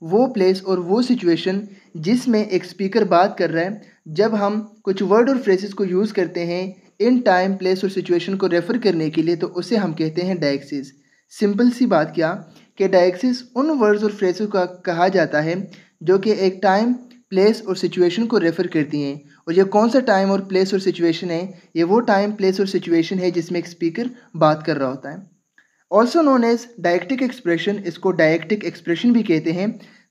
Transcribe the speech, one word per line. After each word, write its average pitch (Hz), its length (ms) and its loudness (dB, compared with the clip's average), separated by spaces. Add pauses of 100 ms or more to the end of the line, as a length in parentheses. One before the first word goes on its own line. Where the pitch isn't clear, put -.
वो 202 300 2
प्लेस 190 300 2
और 190 160 -2
वो 185 220 0
सिचुएशन 190 640 0 (300)
जिसमें 214 500 0
एक 180 180 -2
स्पीकर 196 400 -2
बात 185 320 2
कर 170 120 0
रहा 160 140 -2
है। 202 180 -6 (280)
जब 214 260 0
हम 208 240 0 (240)
कुछ 190 200 -2
वर्ड 220 260 4
और 269 80 0
फ्रेजेस 202 360 -2
को 202 120 -4
यूज़ 190 280 -2
करते 175 280 -4
हैं 180 340 -6 (260)
in 247 220 4
time, 190 340 2
place 185 260 0
और 190 60 0
सिचुएशन 175 460 -2
को 190 120 0
रेफर 175 300 0
करने 170 320 0
के 160 120 -2
लिए, 170 140 0
तो 170 120 -4
उसे 180 300 -4
हम 180 160 -2
कहते 160 280 -4
हैं 185 180 -2
डायक्सिस। 139 520 -4 (420)
सिंपल 214 380 2
सी 240 140 0
बात 156 300 2
क्या 165 160 0 (460)
कि 190 100 2
डायक्सिस 185 540 2 (140)
उन 285 140 0 (100)
वर्ड्स 208 240 2
और 208 80 0
फ्रेजेस 202 420 -2
का 185 120 2 (200)
कहा 175 220 2
जाता 156 340 2
है 165 140 -2 (480)
जो 185 160 4
कि 214 200 0
एक 190 240 0
टाइम, 208 300 4 (360)
प्लेस 202 380 2
और 185 100 -2
सिचुएशन 180 480 0
को 226 120 0
रेफर 170 300 0
करती 147 340 -2
हैं। 143 180 -6 (280)
और 165 60 -2
ये 190 100 6 (120)
कौन 226 140 4
सा 254 100 4 (120)
टाइम 196 200 2
और 190 140 -2
प्लेस 190 280 0
और 190 60 0
सिचुएशन 170 520 -2
है? 165 100 -4 (340)
ये 165 80 2
वो 196 160 4 (120)
टाइम, 202 200 2
प्लेस 190 280 -2
और 196 80 0
सिचुएशन 170 520 -2
है 180 120 0
जिसमें 175 280 -4
एक 170 80 -8
स्पीकर 180 420 -6 (260)
बात 156 300 2
कर 156 120 -2
रहा 135 120 -2
होता 139 220 -10
है। 185 160 -18 (640)
Also 240 300 4
known 262 240 4
as 233 180 0 (220)
dyactic 180 400 0
expression, 185 520 -2 (100)
इसको 180 260 -2
dyactic 165 560 0
expression 170 440 0
भी 233 100 2
कहते 160 280 0
हैं। 180 160 -2 (440)